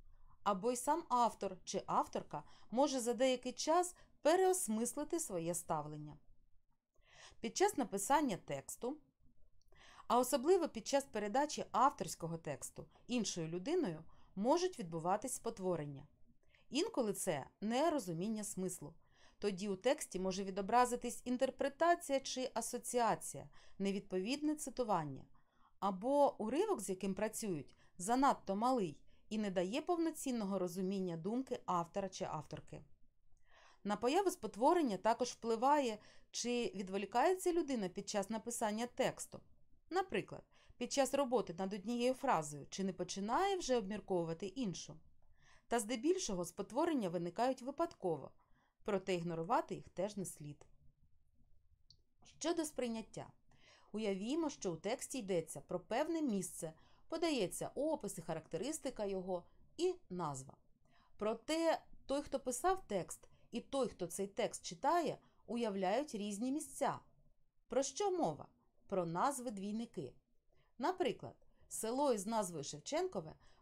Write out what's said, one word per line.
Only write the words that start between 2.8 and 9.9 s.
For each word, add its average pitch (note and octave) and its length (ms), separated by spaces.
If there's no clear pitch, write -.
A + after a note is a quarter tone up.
за A#3+ 140
деякий B3+ 400
час F4 420
переосмислити D4+ 960
своє F3 360
ставлення. D3+ 640
Під A3+ 180
час - 200
написання A#3+ 600
тексту, - 600